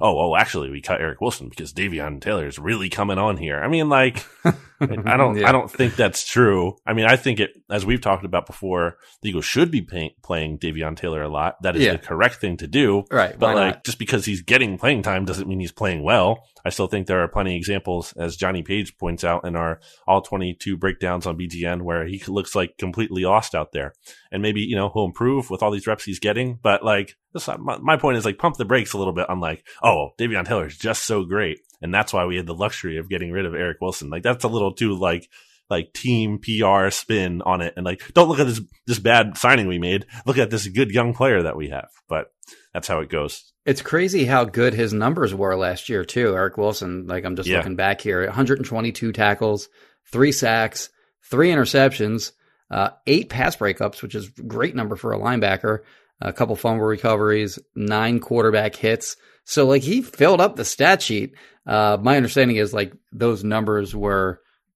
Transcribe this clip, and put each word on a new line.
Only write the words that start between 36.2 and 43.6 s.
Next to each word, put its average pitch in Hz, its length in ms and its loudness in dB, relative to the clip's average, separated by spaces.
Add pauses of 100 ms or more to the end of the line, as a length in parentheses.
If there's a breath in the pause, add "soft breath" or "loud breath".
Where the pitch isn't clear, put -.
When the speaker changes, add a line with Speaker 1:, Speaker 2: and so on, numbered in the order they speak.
Speaker 1:
P 110 240 -2
R 98 280 4
spin 92 520 -2
on 92 180 0
it. 85 160 -6
And, 90 80 -6
like, 92 160 -6 (120)
don't 175 140 8
look 151 120 2
at 139 80 4
this, 113 120 -2 (280)
this 117 120 0
bad 110 380 4
signing 123 320 6
we 90 100 -2
made. 92 260 0 (200 loud breath)
Look 131 120 2
at 117 120 2
this 104 180 -4
good 104 240 0
young 117 220 2
player 117 300 4
that 80 120 -4
we 76 140 -8
have. 69 180 -10 (220)
But 78 240 -4 (400 loud breath)
that's 87 160 -8
how 85 100 0
it 78 100 -6
goes. 73 440 -6 (120)